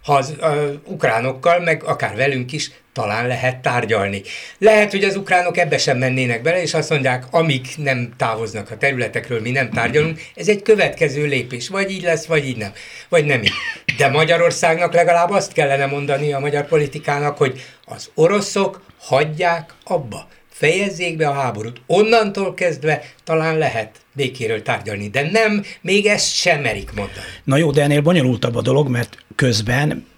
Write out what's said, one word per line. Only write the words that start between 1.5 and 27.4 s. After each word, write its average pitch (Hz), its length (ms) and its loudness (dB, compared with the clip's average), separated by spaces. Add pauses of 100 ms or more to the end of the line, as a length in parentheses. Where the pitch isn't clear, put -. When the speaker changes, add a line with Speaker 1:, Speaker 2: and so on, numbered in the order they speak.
Speaker 1:
meg 165 240 -2
akár 120 320 -4
velünk 127 360 -2
is - 180 -8 (220)
talán 113 340 -2
lehet 127 300 -2
tárgyalni. 101 680 0 (360)
Lehet, 208 320 6
hogy 196 140 0
az 196 120 0
ukránok 180 400 0
ebbe 151 220 2
sem 131 200 0
mennének 127 440 0
bele, 175 200 0
és 160 120 -4
azt 156 160 -2
mondják, 131 400 0
amíg 151 360 0 (100)
nem 127 400 -2
távoznak 110 540 -4
a 110 60 -12
területekről, 120 640 -2
mi 117 100 -6
nem 127 200 -2
tárgyalunk. 151 500 0 (140)
Ez 170 140 -4
egy 202 140 2
következő 151 640 2
lépés. 123 420 -4
Vagy 196 220 -2
így 190 120 -8
lesz, 165 240 0
vagy 151 200 0
így 127 100 -4
nem. 101 160 -8 (360)
Vagy 160 160 4
nem 135 180 2
így. - 100 0 (440)
De 143 120 4
Magyarországnak 165 840 2
legalább 170 380 4
azt 196 220 0
kellene 139 340 2
mondani 143 460 -2
a 139 60 -2
magyar 143 280 -2
politikának, 147 680 -2
hogy 131 240 0 (240)
az - 300 -16
oroszok 196 680 2 (160)
hagyják 160 760 0 (100)
abba. 131 440 -6 (220)
Fejezzék 175 680 0
be 156 120 2
a 143 40 0
háborút. 120 540 -4
Onnantól 202 680 2
kezdve 151 480 -2 (220)
talán 160 340 0
lehet 117 320 -2 (220)
békéről 117 500 -4
tárgyalni, 104 460 -4
de 139 220 -2
nem, 208 340 2 (160)
még 196 260 2
ezt - 280 0
sem 165 260 2
merik 107 340 -4
mondani. 101 320 -10 (180)